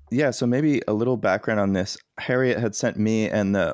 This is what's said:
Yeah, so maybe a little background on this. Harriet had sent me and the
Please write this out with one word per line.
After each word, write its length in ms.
Yeah, 220
so 160
maybe 400
a 60
little 240
background 420
on 140
this. 240
Harriet 420
had 160
sent 220
me 320
and 260
the 180